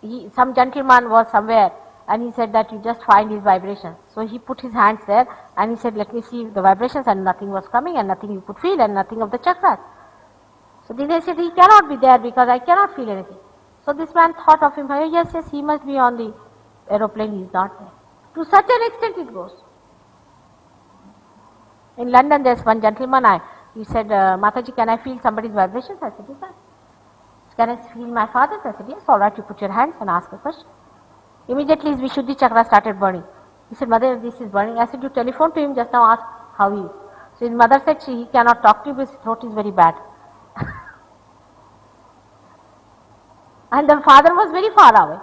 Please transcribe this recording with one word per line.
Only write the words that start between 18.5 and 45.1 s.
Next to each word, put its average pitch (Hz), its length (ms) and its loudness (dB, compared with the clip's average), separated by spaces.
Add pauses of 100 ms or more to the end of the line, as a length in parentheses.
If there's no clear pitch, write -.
such 403 220 4
an 466 160 -2
extent 427 240 -8 (100)
it 233 60 -18
goes. 185 320 -16 (2250)
In 247 140 -6
London, 277 320 4
there's 247 200 0
one 226 180 0
gentleman, 247 440 0
I, 190 160 2 (340)
he 220 80 -14
said, 208 260 -6
uh, 190 320 2
"Mataji, 240 340 -4
can 226 120 -2
I 226 100 0
feel 254 260 -12
somebody's 220 280 -4
vibrations?" 208 500 -4
I 254 100 -8
said, - 180 -20
"You 277 140 -20
can." 381 100 -20 (1040)
"Can 226 120 0
I 240 40 -6 (180)
feel 240 240 -14
my 214 160 0
father?" 277 300 0
I 247 120 -8
said, 202 120 -18
"Yes, 320 260 -14
all 208 60 4
right, 208 180 0
you 214 100 -14
put - 140 -14
your 196 160 -6
hands 277 220 -2
and 202 100 -8
ask 175 220 -4
a 196 120 -20
question." - 240 -10 (840)
Immediately 302 380 0
his 254 120 -4
Vishuddhi 262 380 -6
chakra 226 260 4
started 208 320 2
burning. 185 240 -2 (460)
He 220 100 -18
said, 247 140 -6
"Mother, 240 180 2 (140)
this 233 200 -12
is 208 120 -14
burning." 226 200 -4
I 233 80 0
said, 254 180 -12
"You 269 140 -8
telephone 262 380 -2
to 311 80 -2
him 285 160 -4
just 240 180 -4
now, 240 140 6
ask 226 120 0 (360)
how 202 160 2
he 202 80 -8
is." 170 100 -14 (460)
So 240 80 -6
his 233 160 -6
mother 254 240 4
said, 302 180 -2
"She, 254 140 -10
he 240 60 -10 (120)
cannot 233 300 2
talk 214 160 2
to 285 80 -10
you 269 80 -8
because 269 160 -6
his - 100 -20
throat 226 240 -6
is 214 80 -10
very 208 240 -6
bad." 165 140 4 (600)
<laughs> - 120 -6 (3000)
And 294 120 0
the 294 80 6 (100)
father 294 320 8
was 349 160 0
very 415 220 -2
far 262 240 10
away. 160 220 -2